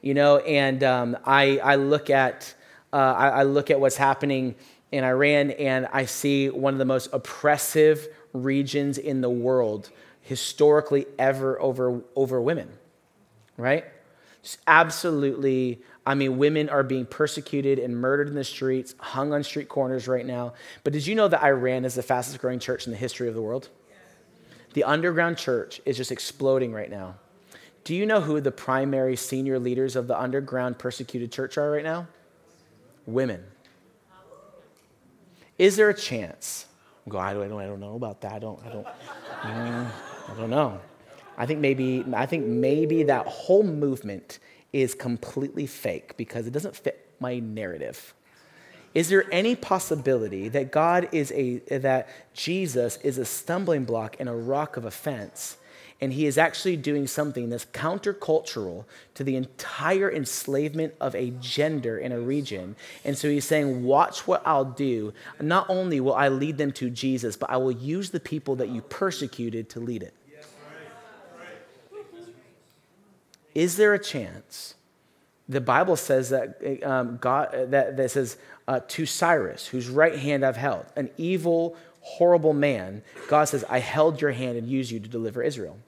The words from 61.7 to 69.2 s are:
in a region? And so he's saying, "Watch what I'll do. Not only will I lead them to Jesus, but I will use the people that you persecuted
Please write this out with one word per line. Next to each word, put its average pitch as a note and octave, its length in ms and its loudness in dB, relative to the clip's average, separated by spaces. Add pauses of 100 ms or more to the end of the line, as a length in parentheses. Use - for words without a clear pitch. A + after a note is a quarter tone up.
in B2 160 -6
a A#2+ 80 -4
region? A2+ 560 -6 (260)
And C#3+ 140 -2
so D3 100 -2
he's D3 160 0
saying, C#3 400 0
"Watch C#3 420 2
what F3+ 200 2
I'll D3 180 2
do. A#2+ 480 -4 (300)
Not F3 280 0
only F3+ 300 0
will C3 160 2
I C#3 140 4
lead C#3 280 -2
them C#3+ 160 -2
to B2+ 160 -4
Jesus, B2 460 -2
but - 140 -8
I B2+ 80 0
will C3 160 0
use D#3 380 -6
the E3+ 100 -4
people C#3 340 -4
that B2 140 -4
you A#2 120 -6
persecuted A#2 920 -6